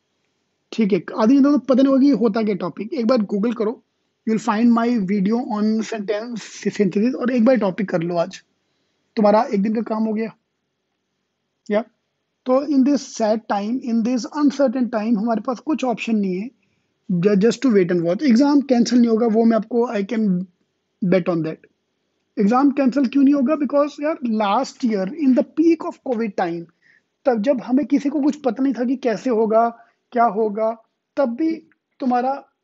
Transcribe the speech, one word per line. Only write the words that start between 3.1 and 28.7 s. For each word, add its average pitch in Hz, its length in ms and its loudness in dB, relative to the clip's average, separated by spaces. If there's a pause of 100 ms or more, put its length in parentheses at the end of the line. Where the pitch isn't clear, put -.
Google 208 400 -2
करो, 226 240 -4 (460)
you 220 100 2
will 208 180 -2
find 233 220 4
my 233 300 -2
video 208 320 0 (180)
on 220 360 -2
sentence 214 760 -8
synthesis 208 460 0
और 247 160 -4
एक 247 140 2
बार 262 120 6
टॉपिक 196 320 -2
कर 175 140 -2
लो 175 140 -4
आज, 170 260 -4 (760)
तुम्हारा 208 260 4 (120)
एक 202 80 2
दिन 220 120 0
का 233 60 -2
काम 220 240 -4
हो 220 80 -2
गया। 214 240 -6 (1300)
या 214 120 0 (640)
तो 262 200 2
in 277 140 2
this 262 200 2 (200)
sad 220 200 0 (120)
time, 214 280 -4
in 240 220 -4
this 247 240 -2 (120)
uncertain 269 460 2
time, 220 340 -2
हमारे 220 220 -2
पास 214 180 -6
कुछ 302 260 -4
ऑप्शन 226 320 -2
नहीं 190 240 -2
है, 240 100 -8 (600)
ju-, 190 240 2
just 226 260 2
to 262 100 2
wait 185 200 2
and 170 140 0
watch। 185 160 -2
एग्जाम 285 380 4
कैंसिल 240 380 2
नहीं 240 120 4
होगा, 226 160 2
वो 226 180 2
मैं 226 120 4
आपको, 233 380 -2
I 202 100 -2
can 220 240 -2 (760)
bet 180 200 2
on 175 120 -2
that। 160 200 -6 (840)
एग्जाम 247 320 4
कैंसिल 269 360 0
क्यों 277 160 0
नहीं 277 120 6
होगा? 285 200 0
Because 285 360 0 (100)
यार, 302 260 -4
last 214 580 -2
year 202 220 0
in 277 280 0
the 269 100 2 (160)
peak 330 320 2
of - 200 -8
covid 226 180 -4 (100)
time, 170 240 -4 (600)
तब 233 180 2
जब 262 180 0
हमें 262 260 0
किसी 285 220 0
को 294 120 -4
कुछ 285 160 0
पता 247 260 -4
नहीं 269 120 0